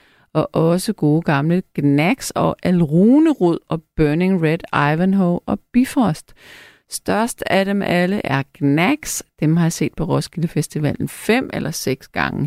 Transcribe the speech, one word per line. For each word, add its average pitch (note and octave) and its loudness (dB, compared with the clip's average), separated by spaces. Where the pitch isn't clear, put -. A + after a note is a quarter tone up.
og - 0
også F3 0
gode D#3 0
gamle E3 0
Gnags D3 0
og - 0
Al F3 2
Runerud G3 4
og D#3+ -6
Burning E3+ 2
Red, D3+ 0
Ivanhoe F#3 2
og G3+ -2
Bifrost. A#3+ 0
Størst - -4
af G3 2
dem G3 -2
alle F3+ 0
er C3+ -2
Gnags. E3 0
Dem D#3+ 2
har E3+ 2
jeg E3 0
set - -4
på - -4
Roskilde D3+ -4
Festivalen - -4
fem - -2
eller - -6
seks - -6
gange. - -4